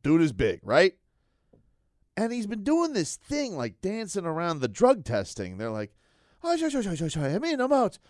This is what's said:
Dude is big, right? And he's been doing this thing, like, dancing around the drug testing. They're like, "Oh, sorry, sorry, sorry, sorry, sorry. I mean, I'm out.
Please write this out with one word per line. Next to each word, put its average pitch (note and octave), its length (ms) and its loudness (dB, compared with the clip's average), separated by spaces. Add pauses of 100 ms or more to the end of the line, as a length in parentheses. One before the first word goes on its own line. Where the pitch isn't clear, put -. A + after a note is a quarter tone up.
Dude D#3 180 4
is D3+ 100 2
big, G2 300 0
right? D#3+ 320 6 (1200)
And A3+ 160 -2
he's A#3+ 140 -4
been G#3 160 -8
doing D#4+ 300 2
this F#3+ 240 -2
thing, C#4 400 -6
like, A#2+ 240 -6
dancing G3 440 -6
around E3 360 -2
the B2+ 80 0
drug A#3 360 4
testing. F#2+ 540 -4
They're A2+ 120 -6
like, G#2+ 220 -8 (500)
"Oh, E4+ 140 0
sorry, D#4+ 140 -2
sorry, C4+ 140 -2
sorry, F3 120 -4
sorry, D#3+ 140 -4
sorry. D3 240 -2
I F#3 60 -2
mean, D4+ 200 -2
I'm B3+ 120 0
out. B3+ 260 2 (120)